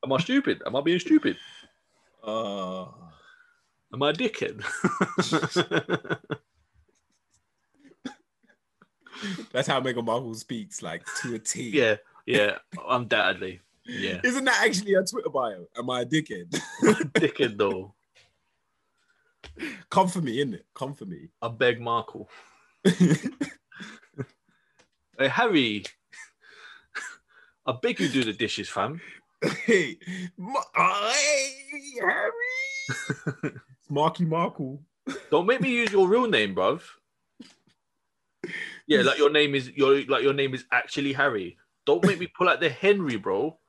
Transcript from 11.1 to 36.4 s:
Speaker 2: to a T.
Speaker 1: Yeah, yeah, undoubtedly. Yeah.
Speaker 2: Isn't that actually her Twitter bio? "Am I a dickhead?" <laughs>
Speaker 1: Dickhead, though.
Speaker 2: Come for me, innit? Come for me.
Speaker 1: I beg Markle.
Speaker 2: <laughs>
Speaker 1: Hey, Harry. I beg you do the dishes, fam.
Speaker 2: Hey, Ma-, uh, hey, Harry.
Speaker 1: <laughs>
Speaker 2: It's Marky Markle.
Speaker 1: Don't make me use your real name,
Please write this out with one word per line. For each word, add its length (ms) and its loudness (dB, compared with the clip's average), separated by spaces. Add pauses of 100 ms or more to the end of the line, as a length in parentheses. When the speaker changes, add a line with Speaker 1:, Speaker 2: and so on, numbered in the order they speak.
Speaker 2:
to 140 -6
a 40 -6
T. 320 -6
Speaker 1:
Yeah, 240 4 (300)
yeah, 320 2 (300)
undoubtedly. 720 0 (260)
Yeah. 380 -6
Speaker 2:
Isn't 220 0
that 180 2
actually 300 2
her 100 6
Twitter 260 -4
bio? 360 -4 (120)
"Am 120 -6
I 120 0
a 40 -2
dickhead?" 440 -4
<laughs> 340 -6 (320)
Speaker 1:
Dickhead, 420 2
though. 360 -2 (2000)
Speaker 2:
Come 180 4
for 140 -4
me, 220 -2
innit? 180 -6 (140)
Come 180 -8
for 120 -16
me. 240 -14 (120)
Speaker 1:
I 80 -6
beg 320 0
Markle. 480 -4 (560)
Speaker 2:
<laughs> 40 8 (2250)
Speaker 1:
Hey, 100 2
Harry. 540 2 (1800)
I 160 -2
beg 180 0
you 80 2
do 160 2
the 100 -2
dishes, 360 -4
fam. 320 -2 (640)
Speaker 2:
Hey, 320 2 (400)
Ma-, 240 -4 (140)
uh, 360 2
hey, 420 0 (460)
Harry. 1500 -4 (120)
Speaker 1:
<laughs> 160 -20
Speaker 2:
It's 80 -20
Marky 360 0
Markle. 540 -4 (520)
Speaker 1:
Don't 160 4
make 120 4
me 120 0
use 200 2
your 160 6
real 200 4
name, 260 2